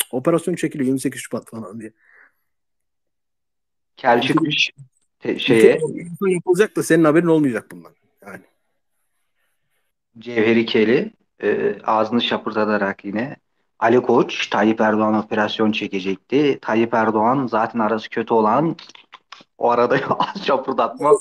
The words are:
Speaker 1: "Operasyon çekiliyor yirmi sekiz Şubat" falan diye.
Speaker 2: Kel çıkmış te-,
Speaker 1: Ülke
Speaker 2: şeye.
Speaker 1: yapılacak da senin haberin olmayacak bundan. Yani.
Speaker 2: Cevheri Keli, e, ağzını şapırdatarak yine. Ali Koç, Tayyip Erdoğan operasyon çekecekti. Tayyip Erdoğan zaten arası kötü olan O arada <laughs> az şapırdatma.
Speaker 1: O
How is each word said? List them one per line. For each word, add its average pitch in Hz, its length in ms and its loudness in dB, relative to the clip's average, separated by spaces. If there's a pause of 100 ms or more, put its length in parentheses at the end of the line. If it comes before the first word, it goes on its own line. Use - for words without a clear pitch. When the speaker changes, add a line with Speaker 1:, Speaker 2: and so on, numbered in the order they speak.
(120)
Speaker 1:
"Operasyon 165 440 0
çekiliyor 151 320 -4
yirmi 135 120 0
sekiz 127 220 -6
Şubat" - 280 -10
falan 113 300 -14
diye. 107 140 -16 (2000)
Speaker 2:
Kel 120 240 2
çıkmış 151 500 0 (480)
te-, 120 140 -6
Speaker 1:
Ülke - 60 -8
Speaker 2:
şeye. 113 400 6 (480)
Speaker 1:
yapılacak 180 480 0
da 151 80 -4
senin 165 200 4
haberin 160 240 4
olmayacak 147 440 0
bundan. 85 200 -20 (340)
Yani. 92 180 -18 (1800)
Speaker 2:
Cevheri 113 460 2
Keli, 120 460 2 (320)
e, 107 400 0
ağzını 110 380 0
şapırdatarak 107 840 -2
yine. 107 300 -6 (440)
Ali 120 220 4
Koç, 131 480 0
Tayyip 110 320 2
Erdoğan 107 320 2
operasyon 107 580 0
çekecekti. 104 920 -2
Tayyip 117 320 0
Erdoğan 113 540 0
zaten 113 320 -2
arası 110 300 -2
kötü 117 240 -4
olan 117 420 2 (800)
O 120 120 0
arada 123 300 2 (100)
<laughs> - 100 -2
az - 260 -4
şapırdatma. 131 680 -2
Speaker 1:
O - 100 4